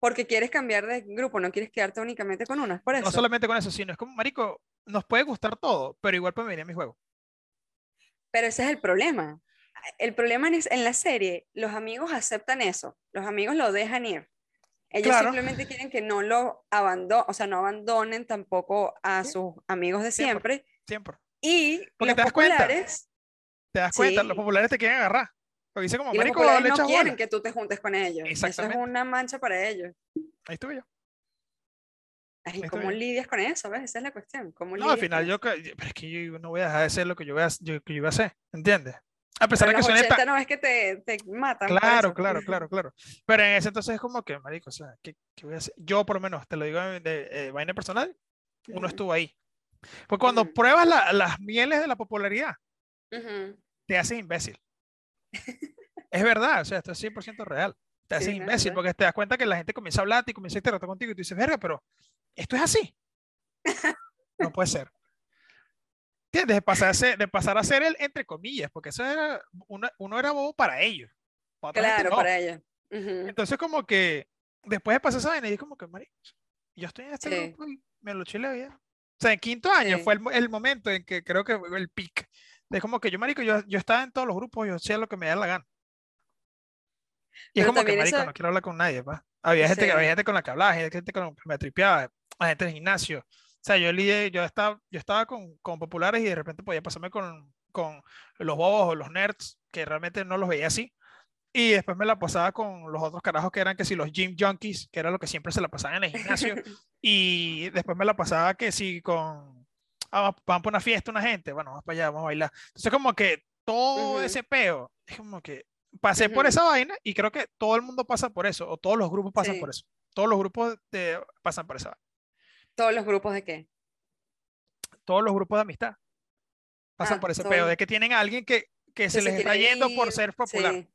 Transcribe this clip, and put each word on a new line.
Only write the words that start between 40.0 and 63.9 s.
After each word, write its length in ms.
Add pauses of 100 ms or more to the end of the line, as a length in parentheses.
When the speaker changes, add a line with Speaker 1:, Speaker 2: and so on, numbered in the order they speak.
Speaker 1:
ochenta 160
Speaker 2:
tan 100
Speaker 1:
no 100
es 100
que 100
te, 400 (100)
te 200
matan 520
por 20
Speaker 2:
Claro, 120
Speaker 1:
eso. 220
Speaker 2:
claro, 280
claro, 260
claro. 260 (320)
Pero 160
en 140
ese 120
entonces 280
es 40
como 220
que, 160
"Marico, 320
o 20
sea, 300
¿qué, 140 (180)
qué 120
voy 80
a 40
hacer?". 180
Yo, 300
por 100
lo 40
menos, 280
te 80
lo 80
digo 160
de, 200
de, 480
eh, 20
vaina 240
personal, 420 (560)
uno 160
Speaker 1:
Ujú. 0
Speaker 2:
estuvo 240
ahí. 240 (720)
Porque 140
cuando 220
Speaker 1:
Ujú. 80
Speaker 2:
pruebas 360
la, 240
las 280
mieles 400
de 80
la 80
popularidad, 580 (580)
Speaker 1:
Ujú. 460 (280)
Speaker 2:
te 120
haces 200
imbécil. 380 (760)
Speaker 1:
<laughs> 440 (340)
Speaker 2:
Es 120
verdad, 400
o 20
sea, 140
esto 140
es 60
cien 140
por 100
ciento 220
real. 320 (300)
Te 80
Speaker 1:
Sí, 80
Speaker 2:
haces 80
Speaker 1:
no, 60
Speaker 2:
imbécil 340
Speaker 1:
¿verdad? 40
Speaker 2:
porque 200
te 100
das 80
cuenta 240
que 80
la 140
gente 160
comienza 260
a 20
hablarte 280
y 40
comienza 220
a 40
interactuar 280
contigo 240
y 20
tú 40
dices, 180
"Verga, 220
pero 260 (500)
esto 220
es 60
así". 340 (680)
Speaker 1:
<laughs> 340 (400)